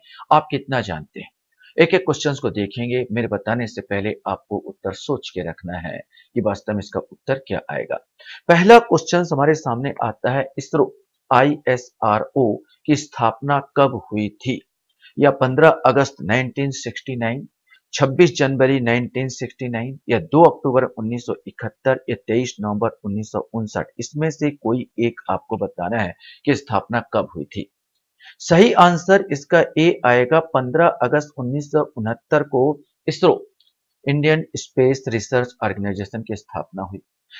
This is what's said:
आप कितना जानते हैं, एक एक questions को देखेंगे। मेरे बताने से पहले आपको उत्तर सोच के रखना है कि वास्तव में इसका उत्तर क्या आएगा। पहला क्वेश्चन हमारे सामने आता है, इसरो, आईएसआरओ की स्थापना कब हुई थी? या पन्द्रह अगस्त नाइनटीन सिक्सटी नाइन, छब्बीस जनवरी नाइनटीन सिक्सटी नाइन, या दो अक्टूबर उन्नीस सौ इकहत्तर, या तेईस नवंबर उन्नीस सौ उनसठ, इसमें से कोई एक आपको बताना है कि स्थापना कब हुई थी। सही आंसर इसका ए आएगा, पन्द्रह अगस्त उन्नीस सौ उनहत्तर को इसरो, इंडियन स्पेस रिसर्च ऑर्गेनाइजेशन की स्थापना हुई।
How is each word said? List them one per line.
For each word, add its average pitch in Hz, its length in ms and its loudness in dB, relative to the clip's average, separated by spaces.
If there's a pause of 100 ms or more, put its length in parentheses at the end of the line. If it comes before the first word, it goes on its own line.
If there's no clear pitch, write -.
(320)
आप 151 180 2
कितना 131 300 -4
जानते 85 400 -10
हैं, - 100 -18 (480)
एक 165 160 4
एक 185 60 2
questions 147 380 -4
को 120 120 -4
देखेंगे। 120 640 -4
मेरे 113 160 -2
बताने 110 380 -4
से - 140 -12
पहले 101 340 -4 (140)
आपको 98 280 -6
उत्तर - 360 -10
सोच - 380 -8
के 85 200 -8
रखना 87 280 -12
है 82 220 -12 (340)
कि 123 60 -2
वास्तव 104 320 -4
में 104 60 -4
इसका - 220 -8
उत्तर - 380 -8
क्या - 220 -8 (100)
आएगा। - 260 -6 (520)
पहला 180 300 8
क्वेश्चन 175 540 2
हमारे 147 220 2
सामने 135 400 -4 (100)
आता 113 260 -4
है, 135 180 -2 (100)
इसरो, - 380 -2 (360)
आईएसआरओ 127 1200 0 (300)
की 151 100 2
स्थापना 135 640 -2 (160)
कब 131 360 0
हुई 107 160 -2
थी? 120 320 -8 (580)
या 143 120 4
पन्द्रह 135 400 4 (160)
अगस्त 131 360 2
नाइनटीन 127 480 -2
सिक्सटी 127 460 -10
नाइन, 120 320 -4 (440)
छब्बीस 147 440 4
जनवरी 135 440 2
नाइनटीन 123 480 -2
सिक्सटी 123 400 -10
नाइन, 120 400 -8
या 117 100 2
दो 151 320 6
अक्टूबर 131 340 0
उन्नीस 117 420 -8
सौ 113 80 -4 (120)
इकहत्तर, - 640 -4
या 117 60 -4 (100)
तेईस 123 340 -2
नवंबर 104 280 -2 (160)
उन्नीस 104 280 -6
सौ 107 60 -6 (160)
उनसठ, 113 300 -6 (140)
इसमें 147 320 -6
से 147 200 -4
कोई 123 480 -4
एक 117 220 -2 (100)
आपको 95 260 -6
बताना 98 460 -6
है 87 120 -6 (300)
कि 143 100 2
स्थापना 113 480 -4 (100)
कब 104 240 -2
हुई 76 80 -10
थी। - 280 -12 (640)
सही 196 340 4
आंसर 180 600 6
इसका 160 320 2 (140)
ए 165 280 4
आएगा, 123 340 4
पन्द्रह 156 480 0
अगस्त 147 400 0 (100)
उन्नीस 139 340 -6
सौ 151 240 -2
उनहत्तर 120 460 -2
को 143 380 0 (280)
इसरो, - 420 2 (580)
इंडियन 151 360 2 (120)
स्पेस 131 520 0
रिसर्च 123 460 -2 (100)
ऑर्गेनाइजेशन 101 580 -6
की 107 140 -8
स्थापना - 460 -12
हुई। 95 160 -12 (420)